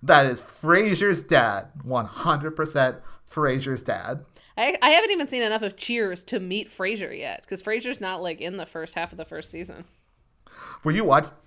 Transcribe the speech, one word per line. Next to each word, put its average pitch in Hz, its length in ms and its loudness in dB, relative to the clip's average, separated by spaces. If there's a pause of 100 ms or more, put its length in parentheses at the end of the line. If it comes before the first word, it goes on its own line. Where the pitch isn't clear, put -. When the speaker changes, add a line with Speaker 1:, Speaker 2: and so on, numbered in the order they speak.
Speaker 1:
That 143 240 8
is 123 120 -2
Frasier's 190 840 2
dad. 110 460 2 (120)
One 120 240 -2
hundred 156 500 -2
percent 143 420 0 (320)
Frasier's 135 520 -2
dad. 110 420 -6 (320)
Speaker 2:
I, 269 280 0
I 277 80 8
haven't 370 180 6
even 339 180 -2
seen 254 140 -4
enough 220 220 -2
of 196 120 -6
Cheers 208 500 -4
to 247 140 -4
meet 185 300 -6
Frasier 196 480 -6
yet, 127 300 -10
'cause 190 160 -10
Frasier's 233 360 -4
not, 185 220 -6
like, 175 180 -6
in 180 180 -10
the 170 100 -10
first 160 260 -12
half 170 180 -6
of 170 60 -20
the 160 80 -12
first 160 240 -14
season. 175 360 -14 (960)
Speaker 1:
Were 156 80 2
you 202 120 2
watch-, 151 260 6 (180)